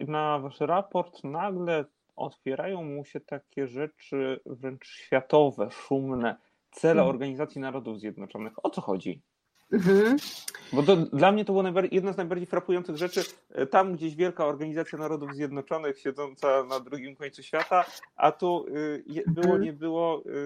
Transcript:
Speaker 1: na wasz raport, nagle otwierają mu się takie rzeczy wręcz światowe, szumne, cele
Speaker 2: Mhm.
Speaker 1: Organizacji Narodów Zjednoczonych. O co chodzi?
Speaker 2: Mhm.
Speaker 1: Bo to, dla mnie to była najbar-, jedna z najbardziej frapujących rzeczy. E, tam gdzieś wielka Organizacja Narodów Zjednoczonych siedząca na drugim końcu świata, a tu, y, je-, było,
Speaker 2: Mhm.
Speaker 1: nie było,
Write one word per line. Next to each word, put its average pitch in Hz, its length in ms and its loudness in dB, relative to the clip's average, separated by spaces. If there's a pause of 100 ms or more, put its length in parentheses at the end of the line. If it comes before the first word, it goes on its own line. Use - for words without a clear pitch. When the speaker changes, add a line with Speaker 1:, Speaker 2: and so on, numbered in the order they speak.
Speaker 1:
na 151 300 0
wasz - 220 -10
raport, 175 640 -2
nagle 170 600 -2 (320)
otwierają 156 680 -6
mu 143 200 -8
się 147 160 -12
takie - 480 -8
rzeczy 131 800 -6
wręcz 131 420 -12
światowe, 131 840 2
szumne, 131 640 -2 (340)
cele 160 300 2
Speaker 2:
Mhm. 131 80 6
Speaker 1:
Organizacji 135 520 -4
Narodów 123 400 -6
Zjednoczonych. 104 520 -10 (140)
O - 40 -2
co - 100 -6
chodzi? 95 420 -4 (500)
Speaker 2:
Mhm. 202 440 6 (560)
Speaker 1:
Bo 135 100 4
to, 185 140 8
dla 160 360 6
mnie 208 120 0
to 196 80 -2
była 190 100 4
najbar-, 185 300 2
jedna 185 200 0
z 165 40 -12
najbardziej 180 300 -4
frapujących 175 500 -2
rzeczy. 180 240 -2 (340)
E, 135 120 0
tam 185 300 4
gdzieś 156 200 -6
wielka 170 300 0
Organizacja 156 520 -4
Narodów 147 360 -6
Zjednoczonych 143 640 -4
siedząca 135 640 0
na 131 160 -4
drugim 131 360 -12
końcu 139 260 -14
świata, 170 420 0 (320)
a 156 160 6
tu, 175 360 -2
y, 147 380 -6
je-, 151 200 -8
było, 170 200 2
Speaker 2:
Mhm. 190 160 4
Speaker 1:
nie 160 100 -4
było, 165 500 -2 (240)